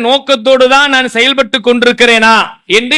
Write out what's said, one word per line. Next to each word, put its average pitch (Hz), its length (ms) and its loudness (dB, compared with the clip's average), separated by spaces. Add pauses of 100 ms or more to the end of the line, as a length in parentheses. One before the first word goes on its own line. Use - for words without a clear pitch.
நோக்கத்தோடு 262 720 0
தான் 277 200 0
நான் 254 200 -2
செயல்பட்டு 262 500 -2
கொண்டிருக்கிறேனா 233 720 2 (420)
என்று 247 200 -2